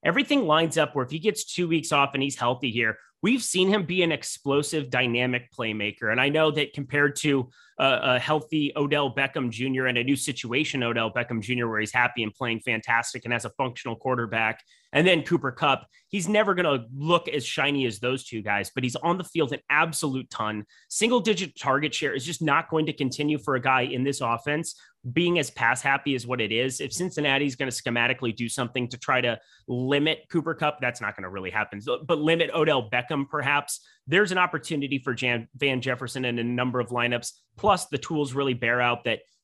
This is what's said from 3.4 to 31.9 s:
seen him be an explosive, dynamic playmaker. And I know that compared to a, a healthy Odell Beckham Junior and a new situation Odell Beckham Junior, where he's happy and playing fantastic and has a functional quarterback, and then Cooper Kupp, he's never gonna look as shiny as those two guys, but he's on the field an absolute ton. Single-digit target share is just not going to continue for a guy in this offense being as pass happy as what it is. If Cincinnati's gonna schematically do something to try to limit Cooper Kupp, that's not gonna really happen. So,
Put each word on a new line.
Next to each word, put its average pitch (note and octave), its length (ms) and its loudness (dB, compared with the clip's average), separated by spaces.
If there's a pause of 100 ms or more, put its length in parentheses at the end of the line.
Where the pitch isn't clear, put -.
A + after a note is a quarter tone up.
seen F#3 280 2
him G3+ 160 2
be F3+ 180 0
an E3 80 2
explosive, C#3+ 800 -2
dynamic B2 680 0
playmaker. G#2+ 540 -4
And A#2 80 2
I C3+ 80 4
know D#3 240 4
that C#3+ 220 -2
compared C#3+ 440 0
to C#3 320 0 (300)
a, C3+ 200 4 (160)
a B2 40 2
healthy D3+ 560 0
Odell C#3+ 400 0
Beckham C3+ 340 -2
Junior C3 360 -2
and B2 120 2
a A#2+ 60 0
new C3+ 140 2
situation C3 680 -2
Odell A#2 260 0
Beckham A#2 320 -4
Junior, A#2+ 280 -2
where A2 100 -2
he's G#2+ 140 -4
happy B2 280 2
and G#2+ 120 -4
playing A#2 260 -4
fantastic A2+ 640 -2
and A#2 80 -4
has A#2 140 -2
a A2+ 60 -6
functional B2 440 -6
quarterback, A2+ 680 -2 (300)
and D#3 160 6
then E3+ 160 6
Cooper C#3 280 0
Kupp, C3+ 360 0 (220)
he's F#3 180 -4
never G#3 260 4
gonna D3 400 2
look D#3+ 360 2
as D3 160 -4
shiny C#3+ 400 0
as G#2+ 140 -4
those B2 260 -2
two A2 160 -8
guys, G2+ 340 -2
but B2+ 80 -2
he's B2 140 -2
on E3+ 200 2
the F3+ 60 -6
field D3+ 300 0
an - 160 -8
absolute D3 600 0
ton. G#2+ 360 -4 (240)
Single-digit G#3 680 0
target C#3+ 380 0
share C#3 180 -2
is B2+ 120 -4
just E3 160 -6
not D#3 280 2
going D#3 180 2
to D3+ 60 -4
continue D3 460 -2
for C#3 160 -2
a B2 60 0
guy C3 220 2
in B2+ 200 -2
this C#3 160 0
offense D3 560 -2 (360)
being E3+ 280 2
as C#3 100 -2
pass B2 320 0
happy C#3 320 0
as A#2 140 -4
what B2 120 -2
it G#2+ 120 0
is. A#2+ 280 0
If C#3 140 -6
Cincinnati's D3 640 0
gonna C3+ 160 -4
schematically A#2+ 640 0
do A#2+ 120 -4
something B2 420 -2
to A#2+ 100 -12
try B2+ 200 0
to A#2+ 200 0 (280)
limit C#3 640 0
Cooper D#3+ 240 -2
Kupp, D3+ 260 -2
that's B2 220 -2
not G2+ 140 -4
gonna F#2 140 -8
really F#2+ 200 -8
happen. G#2 320 -2
So, B2 260 -4